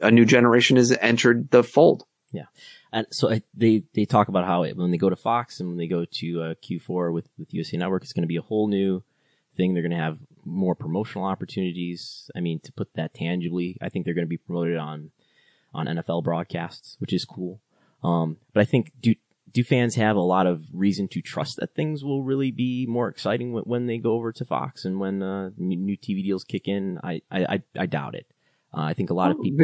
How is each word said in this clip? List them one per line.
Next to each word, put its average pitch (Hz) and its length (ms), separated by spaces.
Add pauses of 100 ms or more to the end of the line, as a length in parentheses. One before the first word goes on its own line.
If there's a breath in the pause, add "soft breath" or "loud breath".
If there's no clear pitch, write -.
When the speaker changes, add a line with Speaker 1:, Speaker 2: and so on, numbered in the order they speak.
Speaker 1:
a 101 100
new 117 140
generation 120 520
has 123 220
entered 120 520
the 120 120
fold. 143 400 (280)
Speaker 2:
Yeah. - 140 (460 soft breath)
And 110 200
so - 200
I, 110 120 (100)
they, 110 300 (100)
they 104 120
talk 104 220
about 92 180
how 90 180
it, 78 120
when 90 160
they 87 60
go 95 120
to 92 60
Fox 117 440
and 90 100
when 87 80
they 85 100
go 85 180
to, 85 360
uh, 82 200
Q 87 180
four 90 320
with, 82 160 (100)
with - 160
U 87 80
S - 120
A 87 40
Network, 92 260
it's - 100
gonna 85 140
be 82 100
a 82 40
whole 107 260
new 98 360 (520)
thing. 92 180
They're 85 100
gonna 85 140
have 78 200 (280)
more 90 280
promotional 95 520
opportunities. 90 1080
I - 40
mean, 82 220
to - 100
put - 240
that 80 180
tangibly, 90 680
I 90 80
think 87 160
they're 85 100
gonna 85 100
be 80 120
promoted 85 400
on, 76 340 (640)
on - 140
N 82 120
F 82 100
L 85 140
broadcasts, 85 760
which - 140
is 90 120
cool. 90 360 (420)
Um, 82 340 (160)
but 107 80
I 107 40
think, - 340
do, 117 160 (360)
do 123 120
fans 120 320
have 110 200
a 95 60
lot 92 260
of 82 260
reason 95 360
to 90 120
trust - 360
that - 180
things 151 280
will 139 200
really 135 280
be 123 360
more 120 200
exciting 120 460
when, 113 100
when 120 220
they 117 120
go 113 160
over 117 180
to 117 140
Fox - 380
and 95 160
when, 98 220
uh, 95 380
n-, 92 260
new 98 120
T - 160
V 95 100
deals 95 200
kick - 240
in? 95 360
I, 85 180 (100)
I, 92 140
I, - 180 (160)
I 92 60
doubt - 300
it. - 120 (480)
Uh, 78 60
I 78 120
think 90 180
a - 20
lot 90 180
of 311 60
Speaker 1:
Well, - 60
Speaker 2:
people 143 200